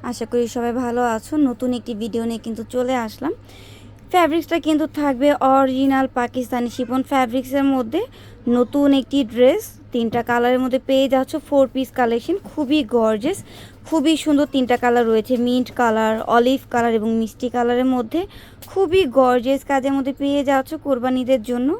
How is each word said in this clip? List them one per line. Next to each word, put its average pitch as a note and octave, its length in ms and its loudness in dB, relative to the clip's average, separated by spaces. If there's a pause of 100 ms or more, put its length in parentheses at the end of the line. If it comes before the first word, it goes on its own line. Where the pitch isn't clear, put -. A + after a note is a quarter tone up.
আশা A#3 220 -8
করি A#3+ 140 0 (100)
সবাই A#3 180 -4 (100)
ভালো A#3+ 180 -2 (140)
আছো। A3 180 -8 (160)
নতুন B3 200 -4 (100)
একটি A#3+ 220 -10
ভিডিও A3+ 280 -4
নিয়ে A3+ 160 -8
কিন্তু A3+ 180 -8 (100)
চলে B3 220 -2 (100)
আসলাম। C4 280 -8 (760)
ফ্যাব্রিক্সটা E4 460 2 (100)
কিন্তু D#4 180 2 (140)
থাকবে C#4+ 300 2 (260)
অরিজিনাল C4+ 500 2 (140)
পাকিস্তানি A#3+ 560 -4
শিফন B3+ 260 -4 (100)
ফ্যাব্রিক্সের C4 540 0 (100)
মধ্যে B3+ 260 -2 (560)
নতুন C#4+ 300 2 (140)
একটি C#4 180 -2 (140)
ড্রেস, C4 300 4 (300)
তিনটা A#3 360 -2
কালারের B3 340 2
মধ্যে B3+ 160 0 (100)
পেয়ে C4+ 240 4
যাচ্ছ C4 180 0 (160)
ফোর C#4 260 4
পিস C4 160 -4 (100)
কালেকশন, A#3 360 0 (160)
খুবই D4+ 280 0 (180)
গর্জিয়াস, A3 420 0 (480)
খুবই D#4 360 2
সুন্দর। D4 220 2 (100)
তিনটা B3 280 0
কালার A#3+ 280 2
রয়েছে, A3 220 0 (140)
মিন্ট B3 220 0 (100)
কালার, A3 360 2 (220)
অলিভ B3+ 240 2 (120)
কালার A#3 260 0
এবং A3 100 -2 (120)
মিষ্টি A3+ 340 -6
কালারের B3 400 0
মধ্যে, B3 260 -4 (500)
খুবই F#4 300 2 (180)
গর্জিয়াস B3+ 420 2 (100)
কাজের C#4 260 0
মধ্যে C4+ 240 -2
পেয়ে C#4+ 280 0
যাচ্ছ C4 220 0 (140)
কোরবানিদের B3+ 680 0
জন্য। B3 280 0